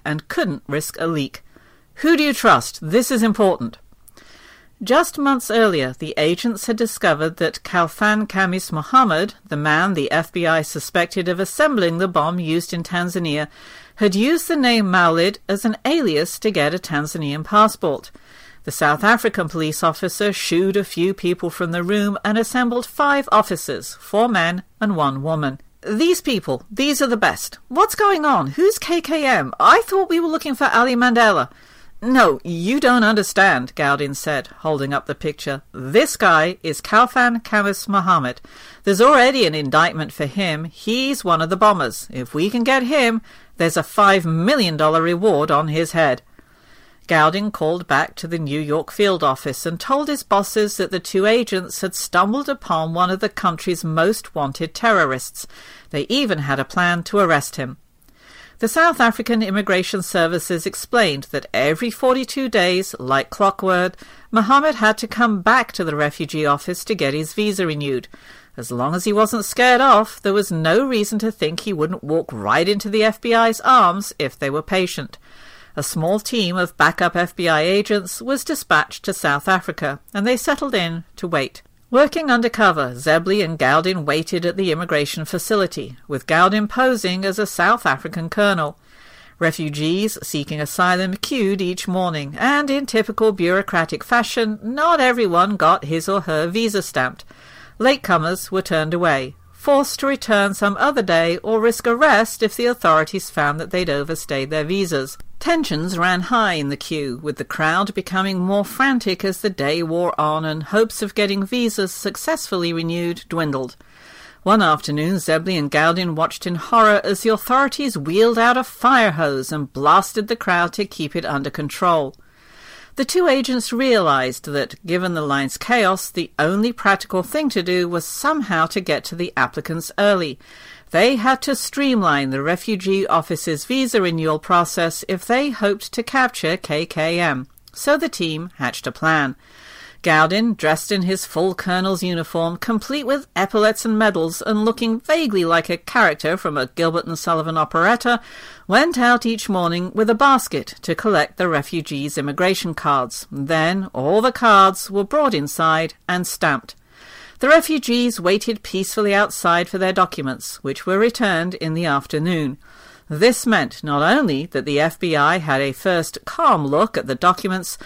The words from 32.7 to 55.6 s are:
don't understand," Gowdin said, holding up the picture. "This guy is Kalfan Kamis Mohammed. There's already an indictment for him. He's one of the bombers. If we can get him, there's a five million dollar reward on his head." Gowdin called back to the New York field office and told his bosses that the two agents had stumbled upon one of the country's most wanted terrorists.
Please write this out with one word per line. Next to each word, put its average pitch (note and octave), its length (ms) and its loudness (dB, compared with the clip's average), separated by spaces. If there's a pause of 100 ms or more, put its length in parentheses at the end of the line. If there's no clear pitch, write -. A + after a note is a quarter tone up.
don't B3 240 4
understand," G3 720 2
Gowdin C#3+ 400 0
said, D3 340 -4 (120)
holding C#3+ 300 -2
up B2 140 -2
the D3+ 80 -4
picture. C#3+ 480 -6 (100)
"This D3 460 2
guy F3 460 4
is D#3 180 -4
Kalfan A#3+ 640 2
Kamis G3+ 440 -2
Mohammed. F3 540 0 (420)
There's G3 180 4
already C4 440 6
an D#3 80 2
indictment D#3 580 0
for - 140 -6
him. D#3+ 400 -4
He's A#3+ 580 -4
one E3 200 2
of E3 80 -2
the F#3+ 140 0
bombers. E3 440 0
If B2+ 240 -10
we E3 160 0
can A#3 140 -2
get C4 180 2
him, A#3+ 400 2 (360)
there's E3 200 0
a D#3+ 60 0
five G3 420 4
million E3+ 520 2
dollar D#3 260 4
reward E3+ 480 2
on D3+ 160 2
his D#3 240 -2
head." D3 320 2 (840)
Gowdin E3+ 440 2
called F3 340 -2
back C#3+ 300 0
to - 120 -10
the E3 120 -4
New D3 200 -4
York D3+ 300 -4
field F#3+ 340 0
office C3+ 440 -2
and E3 120 -6
told C#4+ 280 -2
his C#4+ 160 -4
bosses G3+ 540 0
that F#3+ 120 -2
the F#3 100 -4
two F#3+ 280 -2
agents A3 540 0
had F#3 120 -4
stumbled A3 560 0
upon E3 460 -4
one F3+ 160 2
of F#3+ 80 -2
the G#3 100 -2
country's E3+ 540 -4
most E3 500 -2
wanted D3 400 -6
terrorists. E3 720 0 (460)